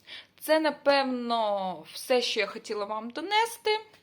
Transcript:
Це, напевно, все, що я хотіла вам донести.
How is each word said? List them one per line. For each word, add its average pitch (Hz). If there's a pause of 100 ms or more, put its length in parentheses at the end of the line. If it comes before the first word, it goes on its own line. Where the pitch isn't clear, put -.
(400)
Це, 311
напевно, 233
все, 247
що 240
я 196
хотіла 208
вам 220
донести. 427 (240)